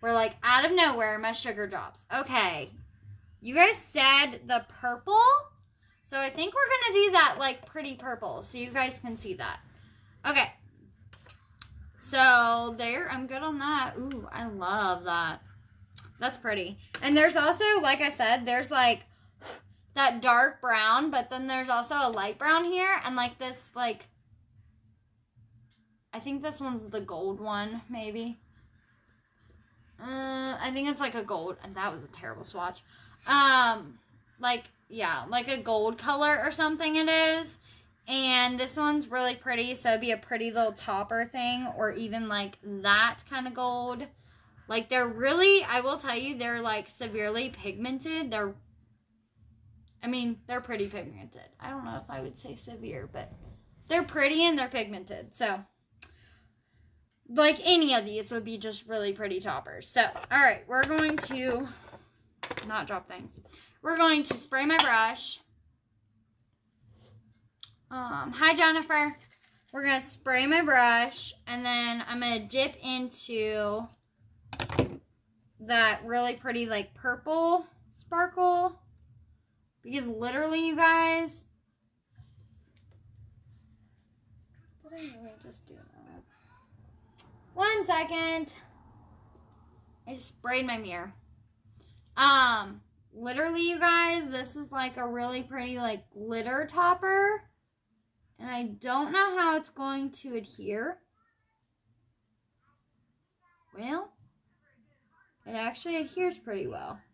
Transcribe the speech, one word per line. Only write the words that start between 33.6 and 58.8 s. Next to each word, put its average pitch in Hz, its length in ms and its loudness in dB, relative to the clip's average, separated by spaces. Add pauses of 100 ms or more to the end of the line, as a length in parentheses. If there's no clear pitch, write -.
like, 240 260 -2 (240)
yeah, 226 400 -4
like 247 180 -2
a 262 140 -2
gold 220 360 0
color 285 460 2
or 294 80 0
something 311 460 0
it 320 100 2
is. 320 520 2 (480)
And 254 520 2
this 254 160 -4
one's 294 340 0
really 247 260 0
pretty, 247 400 -4
so - 140 -2
it'd 220 120 2
be 233 100 -2
a 220 60 -2
pretty 226 340 -6
little 220 220 0
topper 220 580 -4
thing, 247 360 -4 (100)
or 214 160 -2
even, 226 340 -6
like, 202 360 -4
that 202 560 2 (100)
kind 262 180 -6
of 247 60 -10
gold. 247 520 -4 (600)
Like, 226 220 -2
they're 254 180 2
really, 330 560 6
I 247 180 0
will 277 160 -2
tell 262 180 -4
you, 262 220 -6
they're, 233 240 -4
like, 214 280 -4
severely 220 640 -4
pigmented. 262 800 -8
They're, 202 240 -4 (1500)
I 226 40 -6
mean, 240 400 -4
they're 247 140 -6
pretty 220 260 -6
pigmented. 147 600 -14 (120)
I - 100 -12
don't 269 160 -10
know 233 180 -10
if - 60 -20
I 135 120 -10
would 127 160 -14
say - 180 -16
severe, 220 580 -14
but - 180 -14 (560)
they're 339 160 2
pretty 311 420 2
and 330 120 4
they're 262 100 -2
pigmented, 208 680 -10
so. 202 280 -4 (1700)
Like, 302 300 4
any 320 300 4
of 226 100 2
these 208 280 -6
would 233 120 -6
be 226 140 -8
just 214 300 -10